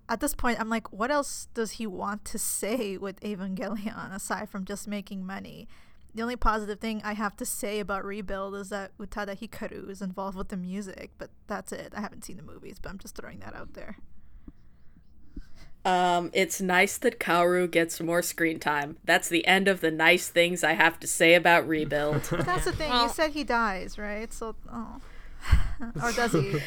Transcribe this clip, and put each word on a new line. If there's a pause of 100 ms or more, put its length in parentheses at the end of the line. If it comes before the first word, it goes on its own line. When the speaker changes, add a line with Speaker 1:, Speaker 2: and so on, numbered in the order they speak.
(100)
Speaker 1:
at
this
point,
I'm
like,
what
else
does
he
want
to
say
with
Evangelion
aside
from
just
making
money? (480)
The
only
positive
thing
I
have
to
say
about
Rebuild
is
that
Utada
Hikaru
is
involved
with
the
music,
but (180)
that's
it.
I
haven't
seen
the
movies,
but
I'm
just
throwing
that
out
there. (1900)
Speaker 2:
Um,
it's
nice
that
Kaoru
gets
more
screen
time.
That's
the
end
of
the
nice
things
I
have
to
say
about
Rebuild.
Speaker 1:
<laughs>
But
that's
the
thing.
Speaker 3:
Well
Speaker 1:
You
said
he
dies,
right?
So, (160)
oh. (460)
<laughs>
Or
does
he?